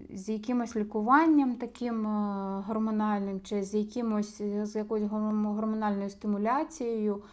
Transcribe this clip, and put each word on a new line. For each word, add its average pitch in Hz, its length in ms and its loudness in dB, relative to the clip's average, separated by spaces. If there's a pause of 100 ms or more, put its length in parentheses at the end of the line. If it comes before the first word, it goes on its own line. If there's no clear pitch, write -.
(120)
з 190 180 -10
якимось 226 480 -2
лікуванням 247 800 6
таким, 226 520 -4
е, 196 600 -2
гормональним, 214 760 0
чи 202 220 -2
з 196 120 -4
якимось, 214 680 -2 (200)
з 208 140 -4
якоюсь 214 340 0
гормон-, 214 440 0
гормональною 214 560 0
стимуляцією. 214 1120 0 (100)